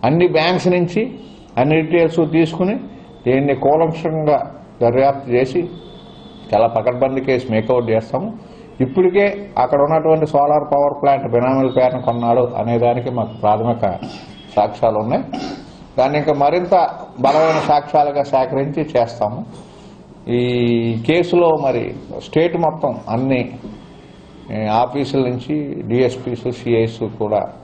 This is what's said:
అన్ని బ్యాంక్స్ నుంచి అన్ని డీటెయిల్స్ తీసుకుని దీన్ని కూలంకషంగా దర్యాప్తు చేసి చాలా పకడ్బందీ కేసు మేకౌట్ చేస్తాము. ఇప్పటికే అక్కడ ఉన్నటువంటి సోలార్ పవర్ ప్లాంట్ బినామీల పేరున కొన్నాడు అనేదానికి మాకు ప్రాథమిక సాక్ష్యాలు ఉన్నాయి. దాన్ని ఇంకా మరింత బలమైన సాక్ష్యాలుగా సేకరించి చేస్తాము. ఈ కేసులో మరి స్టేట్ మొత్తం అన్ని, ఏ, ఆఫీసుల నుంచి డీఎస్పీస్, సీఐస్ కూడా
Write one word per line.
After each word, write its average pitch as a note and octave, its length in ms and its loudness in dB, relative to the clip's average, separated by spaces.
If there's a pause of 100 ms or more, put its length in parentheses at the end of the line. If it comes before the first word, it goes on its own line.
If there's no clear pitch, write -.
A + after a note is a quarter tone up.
అన్ని E3 240 4
బ్యాంక్స్ E3 400 0
నుంచి F3+ 340 0 (560)
అన్ని D3 240 4
డీటెయిల్స్ D#3+ 500 2
తీసుకుని E3+ 420 0 (520)
దీన్ని C#3 280 2
కూలంకషంగా D#3 840 0 (440)
దర్యాప్తు C3 480 2
చేసి C3 300 2 (920)
చాలా A2 120 4
పకడ్బందీ B2 540 0
కేసు C3 320 0
మేకౌట్ A2+ 380 0
చేస్తాము. D3 380 -2 (520)
ఇప్పటికే F#3 440 2 (340)
అక్కడ C#3 240 2
ఉన్నటువంటి D#3+ 440 2
సోలార్ D3 460 2
పవర్ C#3+ 300 2
ప్లాంట్ C#3 300 2
బినామీల C3 440 2
పేరున B2+ 240 2
కొన్నాడు A#2+ 400 0
అనేదానికి A#2+ 720 0
మాకు A2 300 -4
ప్రాథమిక A2 440 0 (720)
సాక్ష్యాలు G#2+ 420 0
ఉన్నాయి. B2+ 260 -2 (760)
దాన్ని C#3 200 2
ఇంకా D3 160 0 (100)
మరింత F3 300 2 (460)
బలమైన D#3 460 4
సాక్ష్యాలుగా D3 560 2
సేకరించి C#3 600 0 (140)
చేస్తాము. A2+ 440 -2 (880)
ఈ A#2+ 140 0 (640)
కేసులో F3 420 4 (160)
మరి A#2+ 300 -2 (240)
స్టేట్ E3+ 380 0
మొత్తం D#3 360 -2 (160)
అన్ని, B2+ 320 0 (1120)
ఏ, G#2+ 140 -4
ఆఫీసుల B2+ 640 0
నుంచి C#3+ 600 -6
డీఎస్పీస్, A#2+ 640 -2
సీఐస్ A2+ 500 -2 (160)
కూడా G#2 240 0 (220)